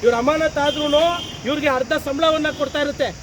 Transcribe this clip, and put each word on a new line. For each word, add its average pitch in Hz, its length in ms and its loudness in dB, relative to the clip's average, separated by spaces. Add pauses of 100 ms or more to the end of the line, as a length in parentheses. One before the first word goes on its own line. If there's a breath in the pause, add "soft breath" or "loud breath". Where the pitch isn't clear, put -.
ಇವ್ರು 233 180 4
ಅಮಾನತಾದ್ರೂನು 302 800 2 (440)
ಇವ್ರಿಗೆ 294 300 0
ಅರ್ಧ 254 160 -2 (140)
ಸಂಬಳವನ್ನ 311 400 2 (140)
ಕೊಡ್ತಾ 294 240 -4
ಇರುತ್ತೆ 277 240 -2 (120)